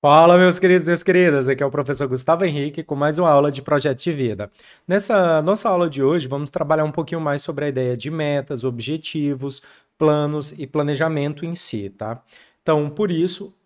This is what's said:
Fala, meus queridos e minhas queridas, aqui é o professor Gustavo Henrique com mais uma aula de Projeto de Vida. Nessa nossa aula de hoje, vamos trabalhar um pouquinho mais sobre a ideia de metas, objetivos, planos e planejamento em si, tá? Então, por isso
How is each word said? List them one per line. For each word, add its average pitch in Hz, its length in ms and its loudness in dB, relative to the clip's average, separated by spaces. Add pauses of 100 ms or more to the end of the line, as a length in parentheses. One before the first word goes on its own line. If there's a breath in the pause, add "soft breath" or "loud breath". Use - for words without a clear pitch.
Fala, 165 300 8
meus 180 220 4
queridos 180 240 4
e 160 60 -2
minhas 170 120 0
queridas, 170 460 4
aqui 135 160 0
é - 20 0
o 135 60 -2
professor 143 360 -4
Gustavo 160 380 0
Henrique 147 380 -4
com 151 120 -8
mais 147 220 -2
uma 175 100 2
aula 143 240 4
de 131 120 -8
Projeto 143 400 0
de 175 100 -2
Vida. 110 380 -4 (360 soft breath)
Nessa 185 540 2
nossa 196 260 0
aula 175 220 2
de 139 140 -4
hoje, 147 240 2
vamos 139 240 -6
trabalhar 156 320 0
um 151 80 -2
pouquinho 165 280 -6
mais 147 220 -2
sobre 143 240 -6
a 147 40 -2
ideia 127 280 -2
de 120 140 -8
metas, 143 520 -4
objetivos, 139 1000 -6 (340 soft breath)
planos 151 600 0
e 135 80 -8
planejamento 147 760 -2
em 170 120 -8
si, 101 340 -6
tá? 110 320 -10 (400 soft breath)
Então, 151 260 2
por 196 220 -2
isso 180 560 -4